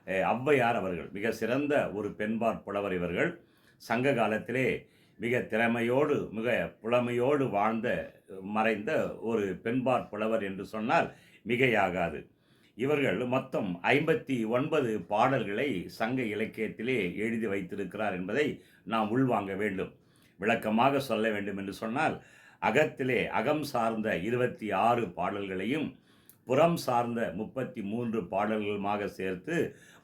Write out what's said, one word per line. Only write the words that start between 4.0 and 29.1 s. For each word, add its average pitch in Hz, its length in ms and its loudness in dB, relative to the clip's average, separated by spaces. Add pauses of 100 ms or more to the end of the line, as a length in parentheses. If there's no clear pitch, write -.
காலத்திலே 110 720 0 (300)
மிக 120 220 0
திறமையோடு, 117 920 2
மிக 104 500 -2
புலமையோடு 120 680 2
வாழ்ந்த, 107 640 0 (280)
மறைந்த 107 760 0
ஒரு 101 460 -2
பெண்பாற் 123 480 0
புலவர் 107 320 -2
என்று 95 240 -6
சொன்னால் 117 480 0 (340)
மிகையாகாது. 95 760 2 (480)
இவர்கள் 131 420 2
மொத்தம் 123 640 -2
ஐம்பத்தி 139 640 2
ஒன்பது 123 540 0
பாடல்களை 107 880 0
சங்க 127 340 -2
இலக்கியத்திலே 107 960 -2
எழுதி 113 300 -2
வைத்திருக்கிறார் 98 640 -4
என்பதை 104 500 -2 (220)
நாம் 110 340 0
உள்வாங்க 104 380 2
வேண்டும். 95 360 -2 (460)
விளக்கமாக 113 600 2
சொல்ல 113 300 0
வேண்டும் 101 260 -4
என்று 98 160 -6
சொன்னால், 120 500 -2 (380)
அகத்திலே 123 640 2
அகம் 143 360 0
சார்ந்த 110 560 0
இருபத்தி 113 520 -2
ஆறு 110 380 4
பாடல்களையும் 98 920 -4 (460)
புறம் 160 320 4
சார்ந்த 117 580 0
முப்பத்தி 110 480 -6
மூன்று 113 380 -2
பாடல்களுமாக 101 840 -2
சேர்த்து 95 720 -4 (280)